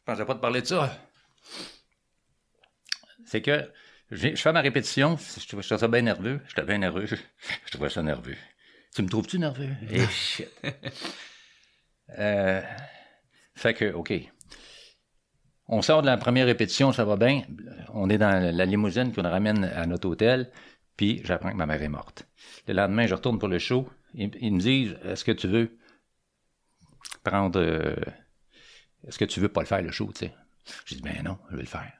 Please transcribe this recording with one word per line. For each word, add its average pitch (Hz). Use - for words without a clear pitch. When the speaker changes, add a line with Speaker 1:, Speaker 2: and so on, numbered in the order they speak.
Speaker 1:
Je -
pensais 107
pas 131
te 110
parler 123
de 123
ça. 156
C'est 110
que 147
j'ai, 113
je -
fais 156
ma 165
répétition, 139
je -
trouvais 101
ça 113
bien 120
nerveux. 113
J'étais -
bien 101
nerveux. 92
<laughs> -
Je -
trouvais 71
ça 85
nerveux. 67
Tu 113
me 92
trouves-tu 110
nerveux ? 139
Eh, 120
Speaker 2:
Non. 113
Speaker 1:
shit! -
Euh... 101
fait 117
que, 104
OK. 85
On 110
sort 123
de 139
la 127
première 123
répétition, 120
ça 113
va 104
bien. 123
On 98
est 107
dans 95
la 90
limousine 104
qu'on 101
ramène 98
à 85
notre 87
hôtel, 120
puis 104
j'apprends 92
que 104
ma 85
mère 78
est 76
morte. -
Le 104
lendemain, 101
je 113
retourne 113
pour 107
le 107
show. 131
Ils, 104
ils 113
me 92
disent, « 120
Est-ce 92
que 117
tu 104
veux 113
prendre, 95
euh, 80
est-ce -
que 107
tu -
veux 101
pas -
le 80
faire, 98
le -
show, 104
tu -
sais ? » -
J'ai -
dit, « -
Ben 76
non, 92
je -
veux 64
le -
faire. » -